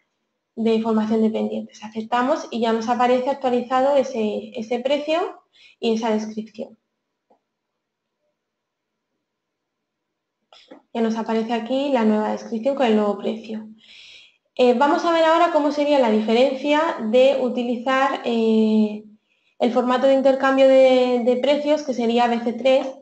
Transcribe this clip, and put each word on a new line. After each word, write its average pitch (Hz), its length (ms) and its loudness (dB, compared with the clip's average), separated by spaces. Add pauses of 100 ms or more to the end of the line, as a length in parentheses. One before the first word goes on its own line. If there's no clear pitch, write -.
(560)
de 220 260 0
formación 220 400 0
de 220 80 2
pendientes. 220 540 -8
Aceptamos 240 640 -4
y 233 120 -6
ya 226 120 0
nos 226 160 -2
aparece 247 400 0
actualizado 262 680 0
ese, 214 580 -4
ese 233 240 -6
precio 294 400 -2 (600)
y 226 140 0
esa 226 160 -2
descripción. 214 680 -8 (4000)
Ya 233 80 -4
nos 220 160 -2
aparece 226 340 -4
aquí 262 400 -4
la 233 140 0
nueva 214 260 0
descripción 226 440 -4
con 277 100 0
el 220 100 2
nuevo 208 220 0
precio. - 500 -10 (880)
Eh, 247 200 2
vamos 294 280 0
a 339 80 0
ver 330 140 2
ahora 330 260 4
cómo 294 220 0
sería 294 260 2
la 233 100 4
diferencia 247 720 2 (320)
de 262 300 4
utilizar, 254 800 -2
eh, 220 800 2 (560)
el 240 140 0
formato 254 340 2
de 269 60 6
intercambio 269 560 4
de, 254 560 4
de 247 100 2
precios, 294 480 0
que 262 100 -6
sería 233 340 0
B 233 120 -2
C 233 140 -4
tres, 262 340 0 (140)